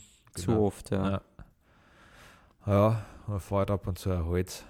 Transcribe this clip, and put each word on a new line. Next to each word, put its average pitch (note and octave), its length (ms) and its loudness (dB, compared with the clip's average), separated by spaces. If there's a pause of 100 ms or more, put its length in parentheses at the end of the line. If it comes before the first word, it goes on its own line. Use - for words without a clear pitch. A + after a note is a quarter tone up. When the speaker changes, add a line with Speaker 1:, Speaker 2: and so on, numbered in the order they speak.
(340)
Speaker 1:
Zu F2+ 140 -10
Speaker 2:
Genau. A2 180 4
Speaker 1:
oft, - 260 -4
ja. G2 200 0
Speaker 2:
Ja. F#2+ 100 -2 (1400)
Ja, G#2 400 4 (220)
man G#2 120 -4
fährt G2+ 320 0
ab G2 160 -2
und F2+ 100 -2
zu F#2+ 140 -2
ein F2 140 0
Halt. F2+ 440 -2